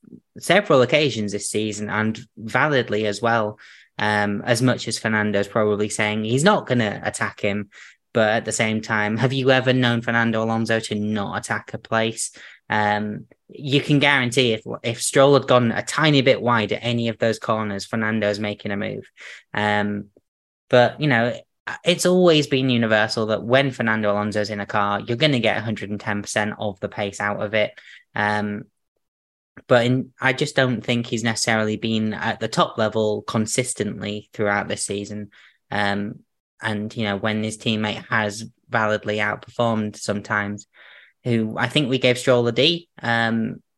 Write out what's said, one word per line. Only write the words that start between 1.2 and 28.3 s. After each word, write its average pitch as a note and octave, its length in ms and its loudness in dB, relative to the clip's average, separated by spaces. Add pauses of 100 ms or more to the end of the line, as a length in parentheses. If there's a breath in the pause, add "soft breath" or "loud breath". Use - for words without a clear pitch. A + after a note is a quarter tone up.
this G2+ 180 -6
season, G#2+ 400 -4
and G#2+ 300 -2 (160)
validly A2+ 680 0
as G#2 140 -2
well, A2+ 380 0 (400 soft breath)
um, G#2 460 0
as A#2+ 180 0
much B2 260 2
as A2+ 100 -4
Fernando's G#2 500 0
probably G#2 400 0
saying G#2+ 360 -2
he's B2 200 0
not G3+ 220 2
gonna A2+ 380 0
attack G#2 360 -6
him. G2+ 300 -4 (420 loud breath)
But A2 180 2
at A2 140 0
the A2 60 -6
same A2 300 0
time, G#2+ 380 -2
have B2+ 140 0
you C3+ 200 2
ever B2+ 200 4
known A#2+ 300 2
Fernando A#2 400 0
Alonso A2+ 380 0
to G#2+ 160 -4
not G#2 420 -4
attack - 360 -6
a A2 40 -8
place? A2+ 540 -4 (360 loud breath)
Um, G#2 580 -2 (220)
you C#3+ 320 0
can C#3+ 200 2
guarantee B2+ 520 2
if, A2 100 -4 (200)
if A#2 180 -4
Stroll C#3+ 340 6
had C3+ 120 4
gone B2 240 4
a G2+ 120 -2
tiny D3 380 2
bit B2 220 4
wide A2+ 300 0
at - 120 -4
any A#2 240 -2
of A2+ 100 -4
those A2+ 200 0
corners, G#2+ 480 -4
Fernando's G#2+ 540 -2
making G#2 320 -6
a G2 40 -4
move. G2+ 320 -8 (460 loud breath)
Um, G#3 520 0 (640)
but, A#2+ 320 4
you D3+ 60 0
know, A#2+ 300 2 (480)
it's F3 220 2
always F3 420 6
been C3 220 2
universal A2 560 2
that G#2+ 180 -2
when C3+ 260 4
Fernando A2 420 0
Alonso's G#2 380 -2
in G#2 100 -6
a G2+ 60 -6
car, G2+ 340 0
you're A2+ 160 -4
gonna C#3+ 220 2
get G#2+ 200 2
a G#2 40 -4
hundred G#2 280 -6
and G#2 100 -6
ten G2+ 220 -4
percent G#2+ 360 -2
of G#2 220 -6
the G#2 80 -6
pace G2+ 320 -6
out G#2 200 -4
of G#2+ 140 -4
it. G#2+ 180 0 (440 loud breath)
Um, G#2 480 -2 (1040)